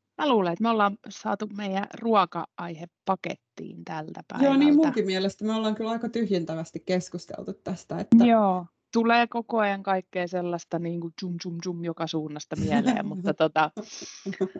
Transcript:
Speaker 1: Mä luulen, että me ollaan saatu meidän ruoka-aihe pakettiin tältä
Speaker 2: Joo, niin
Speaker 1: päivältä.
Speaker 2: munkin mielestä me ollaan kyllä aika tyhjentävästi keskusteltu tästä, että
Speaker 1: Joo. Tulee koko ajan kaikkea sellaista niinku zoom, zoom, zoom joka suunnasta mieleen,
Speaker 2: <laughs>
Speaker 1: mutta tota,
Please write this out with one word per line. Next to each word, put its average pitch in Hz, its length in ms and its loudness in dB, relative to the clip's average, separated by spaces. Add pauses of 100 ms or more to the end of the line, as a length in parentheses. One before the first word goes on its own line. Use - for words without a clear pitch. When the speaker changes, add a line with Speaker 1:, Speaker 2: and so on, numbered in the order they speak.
(180)
Speaker 1:
Mä 302 100 0
luulen, 196 240 2
että 180 100 -4
me 226 60 2
ollaan 208 300 0 (100)
saatu 214 380 -6 (100)
meidän 196 380 -6
ruoka-aihe 175 920 -2 (180)
pakettiin - 800 -6
tältä 165 360 -10 (120)
Speaker 2:
Joo, - 80 -8
niin 269 180 4 (100)
Speaker 1:
päivältä. 302 180 8
Speaker 2:
munkin 220 200 0
mielestä 190 380 -2
me 220 100 0
ollaan 220 200 0
kyllä 220 160 -4
aika 233 180 -4
tyhjentävästi 175 720 -4
keskusteltu - 720 -6
tästä, 175 460 -8
että 233 260 8
Speaker 1:
Joo. 202 420 4 (260)
Tulee 233 340 4
koko 233 320 -4
ajan 202 240 0
kaikkea 185 460 -2
sellaista 175 500 -4
niinku 170 320 -6 (120)
zoom, 180 220 -6
zoom, 170 200 -8
zoom 170 200 -6
joka 165 220 -6
suunnasta 151 500 -6
mieleen, - 520 0
Speaker 2:
<laughs> - 80 -6
Speaker 1:
mutta 175 180 -2
tota, 156 360 2 (880)